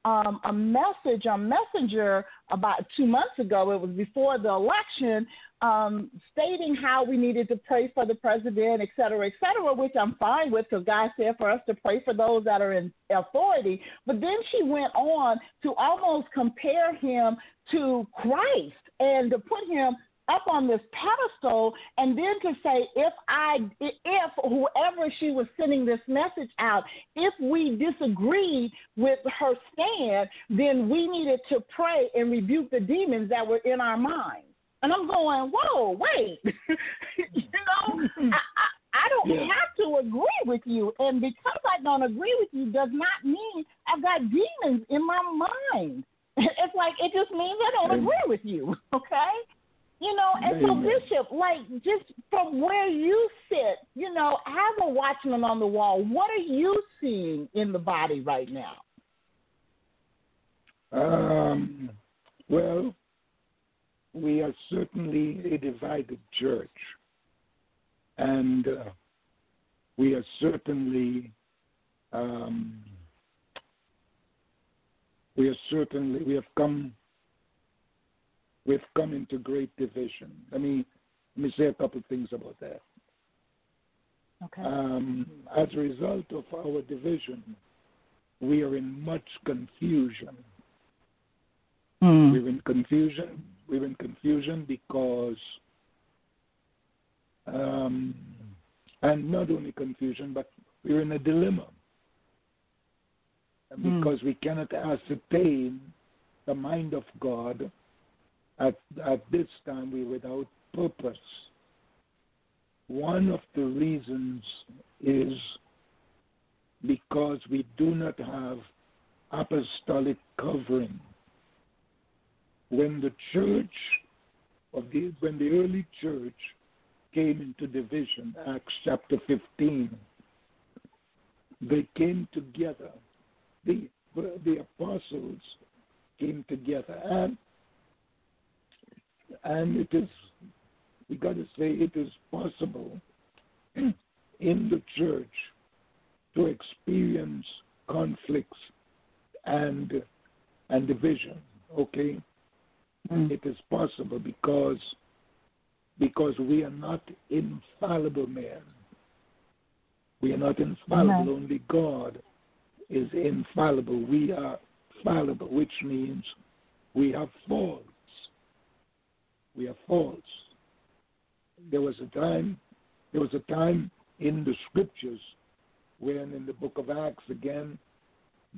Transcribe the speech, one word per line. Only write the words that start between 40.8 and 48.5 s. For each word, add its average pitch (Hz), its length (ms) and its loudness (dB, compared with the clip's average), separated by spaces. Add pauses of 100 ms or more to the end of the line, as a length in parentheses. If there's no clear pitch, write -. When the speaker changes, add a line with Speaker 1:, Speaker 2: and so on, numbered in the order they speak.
Speaker 1:
And 262 240 4
because - 420 -2
I 359 180 2
don't 277 200 4
agree 294 360 2
with 415 140 2
you 269 180 -2
does 262 220 2
not 339 320 0
mean 349 400 -2 (220)
I've 311 160 0
got 349 180 4 (100)
demons 330 600 2
in 302 160 2
my 349 140 2 (520)
mind. 269 320 -4 (160)
<laughs> - 160 -20
It's 349 400 2
like, 339 240 2
it 349 140 0
just 381 180 2
means 359 340 -2
I 480 60 2
don't 359 200 2
Speaker 2:
Amen. 247 120 4
Speaker 1:
agree 659 220 4
with 214 180 0
you, 180 400 -4